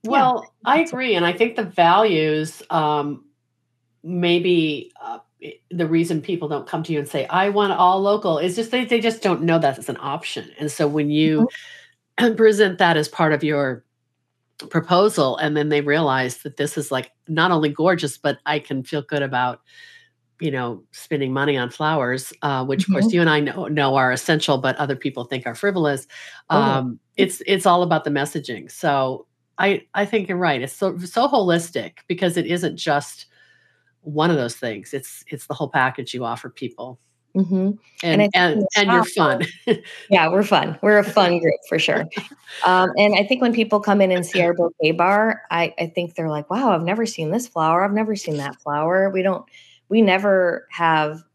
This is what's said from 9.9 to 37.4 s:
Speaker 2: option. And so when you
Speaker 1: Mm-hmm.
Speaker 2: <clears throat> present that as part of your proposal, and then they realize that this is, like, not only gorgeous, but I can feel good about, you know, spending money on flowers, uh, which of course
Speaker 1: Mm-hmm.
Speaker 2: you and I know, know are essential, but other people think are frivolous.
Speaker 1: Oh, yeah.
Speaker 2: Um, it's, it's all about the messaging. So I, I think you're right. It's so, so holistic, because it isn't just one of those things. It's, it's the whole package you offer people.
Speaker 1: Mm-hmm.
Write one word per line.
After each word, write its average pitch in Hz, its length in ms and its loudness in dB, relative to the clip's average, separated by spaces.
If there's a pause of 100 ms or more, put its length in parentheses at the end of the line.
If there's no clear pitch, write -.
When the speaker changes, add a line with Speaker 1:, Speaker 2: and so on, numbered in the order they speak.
Speaker 2:
option. - 580 -8
And 151 120 -6
so 151 180 -2
when 147 220 0
you 156 380 4 (720)
Speaker 1:
Mm-hmm. 233 140 2
Speaker 2:
<clears throat> - 20 -6
present 208 420 4
that 170 180 4
as 151 120 0
part 156 240 0
of 147 120 -2
your 143 400 -2 (840)
proposal, 165 680 2
and 151 200 -2
then 151 120 0
they 147 120 2
realize 143 580 0
that - 180 -16
this 143 200 -4
is, 147 140 -6
like, 127 220 -6 (160)
not 180 240 2
only 156 160 2
gorgeous, 156 500 0
but 143 280 -2
I 151 120 -2
can 135 240 -6
feel 147 200 -6
good 143 200 -4
about, 127 380 -4 (800)
you 165 100 -4
know, 120 400 -6
spending 139 420 -4
money 139 240 0
on 123 140 -4
flowers, 135 600 -2 (100)
uh, 135 220 -2
which 139 200 -2
of 196 80 -2
course 185 140 2
Speaker 1:
Mm-hmm. 220 80 0
Speaker 2:
you 175 60 4
and 165 100 4
I 151 100 4
know, 147 280 -4
know 143 280 0
are 131 140 2
essential, 151 480 0
but 131 180 0
other 139 200 -4
people 127 280 -8
think 127 220 -8
are 117 80 -8
frivolous. 165 540 -2 (420)
Speaker 1:
Oh, 156 80 4
yeah. 139 200 2
Speaker 2:
Um, 127 200 -6 (180)
it's, 190 300 0
it's 190 200 0
all 180 160 4
about 170 220 0
the 156 60 -4
messaging. 139 600 -4
So 135 560 -2 (320)
I, 190 360 -2
I 202 100 0
think 202 240 -2
you're 180 100 -4
right. 151 240 0
It's 135 100 -8
so, 190 260 -4
so 226 300 -2
holistic, 170 680 0 (100)
because 175 280 -2
it 170 100 -2
isn't 170 300 -4
just - 500 -4 (760)
one 156 280 0
of 160 60 2
those 120 200 -4
things. 107 360 -10
It's, - 360 -12
it's - 180 -14
the 139 80 -8
whole 143 140 -6
package 131 460 -2
you 123 100 -6
offer 117 260 -8
people. 123 480 -14 (380)
Speaker 1:
Mm-hmm. 190 200 0